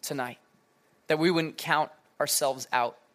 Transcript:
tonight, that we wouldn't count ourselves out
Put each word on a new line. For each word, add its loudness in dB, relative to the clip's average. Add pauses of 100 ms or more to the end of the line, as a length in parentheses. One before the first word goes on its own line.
tonight, -6 (680)
that 2
we 4
wouldn't -2
count 0 (300)
ourselves 0
out 0 (180)